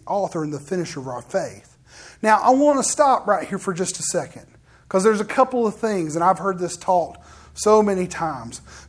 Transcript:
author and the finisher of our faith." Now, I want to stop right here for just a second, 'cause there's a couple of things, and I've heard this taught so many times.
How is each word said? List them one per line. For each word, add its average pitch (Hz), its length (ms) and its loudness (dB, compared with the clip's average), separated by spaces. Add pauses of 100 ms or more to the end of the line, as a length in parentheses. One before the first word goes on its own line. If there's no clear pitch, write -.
author 180 360 -4
and 151 80 -6
the 143 80 -8
finisher 165 400 -6
of 127 80 -10
our 123 140 -10
faith." - 560 -8 (460)
Now, 214 160 4
I 233 100 2
want 269 340 4
to - 60 -2
stop 262 380 2
right 208 200 0
here 185 120 -6
for 196 140 -4
just 175 260 -6
a 160 40 -10
second, - 440 -6 (420)
'cause 190 140 0
there's 214 180 4
a 202 40 -4
couple 254 420 2
of 202 80 -2
things, 180 400 -4
and 170 80 -2
I've 185 160 4
heard 185 180 -4
this 175 200 -6
taught 180 420 -2 (340)
so 214 300 4
many 190 240 0
times. 131 540 -8 (280)